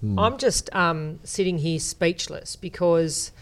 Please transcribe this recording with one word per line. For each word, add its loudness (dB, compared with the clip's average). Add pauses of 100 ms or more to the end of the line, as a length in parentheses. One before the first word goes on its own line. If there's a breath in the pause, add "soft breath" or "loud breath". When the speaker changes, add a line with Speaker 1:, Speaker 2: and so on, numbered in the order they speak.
Speaker 1:
Mm. 0
Speaker 2:
I'm 4
just, 0
um, 0
sitting -2
here 0
speechless -4
because 0